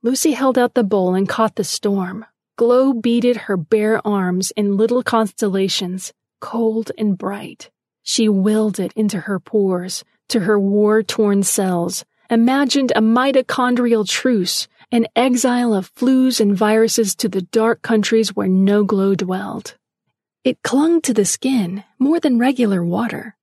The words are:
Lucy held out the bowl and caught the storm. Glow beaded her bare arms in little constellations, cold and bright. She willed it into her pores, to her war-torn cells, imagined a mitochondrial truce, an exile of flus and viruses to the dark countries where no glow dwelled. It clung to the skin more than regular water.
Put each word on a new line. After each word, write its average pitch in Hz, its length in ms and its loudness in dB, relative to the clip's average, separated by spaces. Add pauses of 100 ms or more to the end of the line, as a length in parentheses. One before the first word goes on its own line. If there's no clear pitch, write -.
Lucy 262 300 0
held 254 260 0
out 247 160 2
the 247 100 2
bowl 190 300 0
and 190 160 0
caught 220 260 -2
the 214 80 -4
storm. 196 640 -4 (320)
Glow 247 340 4
beaded 233 460 0
her 196 200 -4
bare 214 480 0
arms 185 520 -2
in 202 200 0
little 233 260 0
constellations, 190 1080 -2 (300)
cold 226 560 -4
and 202 200 0
bright. 202 520 -10 (320)
She - 260 0
willed 214 520 0
it 180 140 -4
into 208 280 -2
her 196 180 -6
pores, 190 640 -2 (260)
to 226 120 0
her 208 180 2
war-torn 208 840 2
cells, 180 600 -2 (280)
imagined 262 640 2
a 220 60 2
mitochondrial 247 1040 2
truce, - 600 -2 (240)
an 233 140 2 (100)
exile 247 580 2
of 190 200 -4
flus 262 480 2
and 202 160 2
viruses 220 580 2
to 214 140 -4
the 190 140 -4
dark 226 400 0
countries 220 520 0
where 202 120 -2
no 196 360 2
glow 196 300 0
dwelled. 190 600 -6 (680)
It - 200 -2
clung 320 380 2
to 254 120 -2
the 208 120 2
skin 202 580 -2 (160)
more 294 200 2
than 254 200 0
regular 233 440 0
water. 208 600 -6